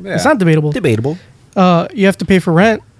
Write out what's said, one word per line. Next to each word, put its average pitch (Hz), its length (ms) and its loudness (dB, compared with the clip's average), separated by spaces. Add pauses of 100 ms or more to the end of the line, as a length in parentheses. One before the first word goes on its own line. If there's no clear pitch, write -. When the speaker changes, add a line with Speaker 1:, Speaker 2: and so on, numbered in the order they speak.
Speaker 1:
Yeah. 190 100 -10
Speaker 2:
It's 175 100 -2
not 294 140 2
debatable. 156 340 0
Speaker 3:
Debatable. 143 460 -2 (380)
Speaker 2:
Uh, 180 360 2
you 208 140 -2
have 196 140 2
to 170 60 -8
pay 196 120 2
for 175 160 -2
rent 214 300 2 (160)